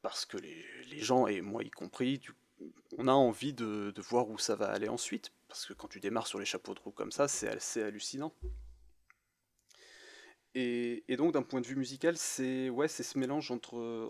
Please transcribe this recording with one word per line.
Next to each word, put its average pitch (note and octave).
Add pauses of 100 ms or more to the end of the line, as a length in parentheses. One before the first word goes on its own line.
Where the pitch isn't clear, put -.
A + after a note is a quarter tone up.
parce -
que -
les, E2 (280)
les -
gens, B2
et G2
moi G2+
y -
compris, B2+
tu, - (680)
on C3
a -
envie C3
de, G#2+
de G#2
voir A#2+
où G#2+
ça -
va G#2
aller G2+
ensuite, - (160)
parce -
que -
quand -
tu G2+
démarres G#2+
sur G2
les G2+
chapeaux -
de -
roue G#2
comme G#2
ça, C#3
c'est A2
assez G#2+
hallucinant. G#2+ (2250)
Et, A#2+
et C3
donc D#3
d'un C#3+
point C3
de A#2+
vue C3+
musical, C3+
c'est, C3
ouais, C3+
c'est C#3+
ce -
mélange C3+
entre, A#2